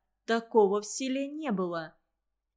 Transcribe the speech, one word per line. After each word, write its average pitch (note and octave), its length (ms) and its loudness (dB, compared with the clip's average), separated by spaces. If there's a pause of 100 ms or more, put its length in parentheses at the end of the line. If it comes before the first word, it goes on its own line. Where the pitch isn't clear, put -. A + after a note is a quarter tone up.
(260)
Такого A3+ 540 4
в G3+ 60 -6
селе C4 420 -4
не D4+ 240 -6
было. E3+ 420 -4 (640)